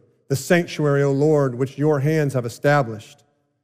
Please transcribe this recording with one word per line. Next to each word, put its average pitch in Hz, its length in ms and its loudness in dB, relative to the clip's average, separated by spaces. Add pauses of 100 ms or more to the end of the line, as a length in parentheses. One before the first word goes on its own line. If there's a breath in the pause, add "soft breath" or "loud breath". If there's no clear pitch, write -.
(280)
the 139 80 -2
sanctuary, 151 680 0
O 143 100 0
Lord, 139 440 2
which 131 200 -4
your 147 240 0
hands 147 360 0
have 123 100 -2
established. 120 800 -2 (400)